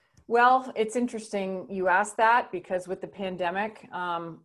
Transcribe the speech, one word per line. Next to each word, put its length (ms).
Well, 480
it's 220
interesting 720
you 180
asked 300
that, 340
because 380
with 100
the 80
pandemic, 840
um, 520